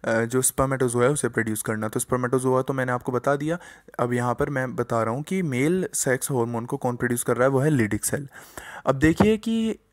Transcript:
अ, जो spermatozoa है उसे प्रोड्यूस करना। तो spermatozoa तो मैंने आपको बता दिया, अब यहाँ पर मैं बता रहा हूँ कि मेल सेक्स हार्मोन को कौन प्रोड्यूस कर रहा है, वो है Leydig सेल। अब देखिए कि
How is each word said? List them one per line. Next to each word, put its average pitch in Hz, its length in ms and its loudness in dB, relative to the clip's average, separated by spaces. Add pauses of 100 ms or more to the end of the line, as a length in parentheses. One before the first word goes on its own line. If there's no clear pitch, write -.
अ, 113 160 2
जो 123 200 0
spermatozoa 131 600 0
है 123 80 6
उसे 143 200 0
प्रोड्यूस 110 320 -2
करना। 107 260 -4
तो 123 120 -4
spermatozoa 127 640 0
तो 139 100 -4
मैंने 131 180 -2
आपको 123 200 -4
बता 131 240 0
दिया, 151 220 -4 (420)
अब 123 140 0
यहाँ 120 220 0
पर 143 140 -2
मैं 131 260 -4
बता 117 280 0
रहा 113 100 0
हूँ 143 100 -4
कि 190 180 -2
मेल 156 520 0
सेक्स 127 380 0
हार्मोन 117 340 -2
को 139 120 -6
कौन 123 180 -2
प्रोड्यूस 120 280 -2
कर 120 140 0
रहा 123 60 2
है, 135 60 4
वो 135 100 4
है 151 120 4
Leydig 110 320 2
सेल। 139 240 -4 (580)
अब 139 100 2
देखिए 170 420 4
कि 226 420 -2 (140)